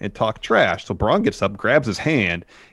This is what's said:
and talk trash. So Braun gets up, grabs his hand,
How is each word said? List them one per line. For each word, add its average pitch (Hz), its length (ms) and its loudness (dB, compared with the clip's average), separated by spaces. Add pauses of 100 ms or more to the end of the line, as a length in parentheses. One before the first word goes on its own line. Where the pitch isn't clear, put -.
and 101 140 -6
talk 110 280 -2
trash. 113 420 2
So 104 100 -6
Braun 113 280 2
gets - 200 -2
up, 98 140 -2
grabs 127 300 2
his 101 120 -2
hand, 95 460 0 (280)